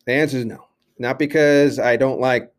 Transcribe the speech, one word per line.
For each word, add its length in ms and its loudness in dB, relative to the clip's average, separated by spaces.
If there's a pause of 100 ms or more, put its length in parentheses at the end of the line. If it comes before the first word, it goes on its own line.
The 60 -4
answer 240 0
is 100 -4
no. 220 -14 (320)
Not 180 -4
because 600 2
I 160 2
don't 240 0
like 400 -2